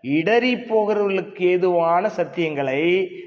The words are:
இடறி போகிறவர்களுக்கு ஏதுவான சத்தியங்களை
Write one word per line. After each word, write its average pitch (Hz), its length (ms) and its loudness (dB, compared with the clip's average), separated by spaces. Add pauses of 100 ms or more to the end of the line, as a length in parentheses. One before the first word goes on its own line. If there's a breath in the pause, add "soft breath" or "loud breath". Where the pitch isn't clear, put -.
இடறி 208 520 2
போகிறவர்களுக்கு 208 880 -2
ஏதுவான 180 680 2
சத்தியங்களை 160 1000 -2 (160 loud breath)